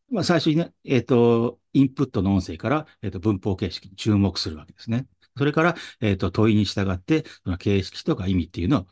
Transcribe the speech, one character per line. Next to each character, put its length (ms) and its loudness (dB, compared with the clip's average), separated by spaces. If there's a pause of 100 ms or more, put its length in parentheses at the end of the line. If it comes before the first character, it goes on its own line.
ま 120 -2
あ、 40 -2
最 140 2
初 100 -2
に 80 2
ね、 160 -2 (100)
え 140 0
っ 80 0
と、 520 4 (140)
イ 120 4
ン 40 4
プ 160 -4
ッ 60 -4
ト 120 -2
の 140 2
音 60 2
声 160 -8
か 100 -6
ら、 180 -2 (160)
え 60 -8
っ 40 -6
と、 100 -10
文 160 0
法 180 -4
形 160 -4
式 140 -14
に 100 -20
注 200 0
目 220 2
す 120 -6
る 80 -10
わ 80 -18
け 80 -20
で 60 -20
す 120 -10
ね。 160 -4 (300)
そ 80 0
れ 80 0
か 100 2
ら、 120 0 (260)
え 100 2
っ 60 0
と、 120 -4
問 220 2
い 60 4
に 80 2
従 260 -2
っ 60 -2
て、 260 -2 (220)
そ 60 -4
の 60 -4
形 260 0
式 200 -14
と 140 -2
か 100 -6
意 80 0
味 120 0
っ 20 -20
て 100 -12
い 60 -2
う 20 -2
の 120 2
を 120 -6